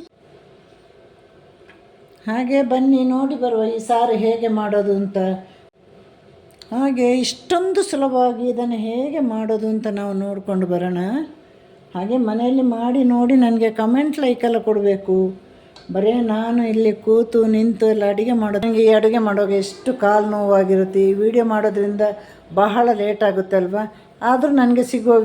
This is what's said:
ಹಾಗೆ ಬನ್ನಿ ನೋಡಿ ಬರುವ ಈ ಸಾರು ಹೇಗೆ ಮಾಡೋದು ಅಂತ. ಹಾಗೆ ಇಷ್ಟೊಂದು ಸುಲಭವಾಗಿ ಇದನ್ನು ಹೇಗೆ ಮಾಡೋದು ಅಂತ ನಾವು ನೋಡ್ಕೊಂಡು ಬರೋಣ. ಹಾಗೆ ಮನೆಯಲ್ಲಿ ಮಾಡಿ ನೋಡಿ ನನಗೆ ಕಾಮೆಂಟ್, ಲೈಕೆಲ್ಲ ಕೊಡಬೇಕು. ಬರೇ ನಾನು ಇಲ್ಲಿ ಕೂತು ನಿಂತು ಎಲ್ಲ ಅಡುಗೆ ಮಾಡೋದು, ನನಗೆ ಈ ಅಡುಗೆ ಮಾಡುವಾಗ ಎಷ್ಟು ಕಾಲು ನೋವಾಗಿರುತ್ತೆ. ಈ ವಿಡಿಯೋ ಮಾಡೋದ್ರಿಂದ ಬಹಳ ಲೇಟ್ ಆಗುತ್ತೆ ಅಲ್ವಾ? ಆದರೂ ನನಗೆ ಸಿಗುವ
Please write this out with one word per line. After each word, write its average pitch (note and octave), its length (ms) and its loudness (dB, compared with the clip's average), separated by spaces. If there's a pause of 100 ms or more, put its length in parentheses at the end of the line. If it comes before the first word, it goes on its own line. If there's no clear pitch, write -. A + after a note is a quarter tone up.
(2250)
ಹಾಗೆ B3+ 320 0 (100)
ಬನ್ನಿ C4 300 4 (120)
ನೋಡಿ C4+ 300 -2
ಬರುವ A3+ 320 0
ಈ - 20 -6 (120)
ಸಾರು A#3 340 2
ಹೇಗೆ A3+ 260 0 (100)
ಮಾಡೋದು G3+ 420 0
ಅಂತ. G3 160 -4 (1500)
ಹಾಗೆ B3 360 0 (180)
ಇಷ್ಟೊಂದು F#4 560 -2 (100)
ಸುಲಭವಾಗಿ B3 520 0 (100)
ಇದನ್ನು A#3+ 340 -4
ಹೇಗೆ C#4 320 -4 (140)
ಮಾಡೋದು A3 400 -2
ಅಂತ G#3+ 140 -4 (120)
ನಾವು G3+ 120 -6 (140)
ನೋಡ್ಕೊಂಡು G3 480 -4
ಬರೋಣ. F3 240 -2 (960)
ಹಾಗೆ G#3 240 -4 (120)
ಮನೆಯಲ್ಲಿ B3 360 0 (100)
ಮಾಡಿ B3 240 -2 (140)
ನೋಡಿ A#3+ 220 2 (100)
ನನಗೆ A3+ 240 2 (100)
ಕಾಮೆಂಟ್, C4 440 0
ಲೈಕೆಲ್ಲ A#3+ 440 0
ಕೊಡಬೇಕು. G3+ 480 0 (760)
ಬರೇ G3+ 180 2 (200)
ನಾನು A#3 280 -2 (120)
ಇಲ್ಲಿ A3 180 2 (140)
ಕೂತು A3+ 340 2 (140)
ನಿಂತು A3 400 0
ಎಲ್ಲ G#3+ 180 0
ಅಡುಗೆ A3 300 -2
ಮಾಡೋದು, G#3 260 -2
ನನಗೆ A3+ 220 2
ಈ - 100 8
ಅಡುಗೆ A3 280 2
ಮಾಡುವಾಗ G3 360 0
ಎಷ್ಟು - 280 -6 (120)
ಕಾಲು G#3 320 2
ನೋವಾಗಿರುತ್ತೆ. G3 720 2
ಈ G3 40 2 (100)
ವಿಡಿಯೋ A3+ 300 2
ಮಾಡೋದ್ರಿಂದ G#3 520 -2 (540)
ಬಹಳ G#3+ 260 2 (160)
ಲೇಟ್ G#3 280 -2
ಆಗುತ್ತೆ F#3+ 320 -2
ಅಲ್ವಾ? F#3 220 -4 (480)
ಆದರೂ C4 300 2
ನನಗೆ A#3+ 300 4
ಸಿಗುವ A#3 340 2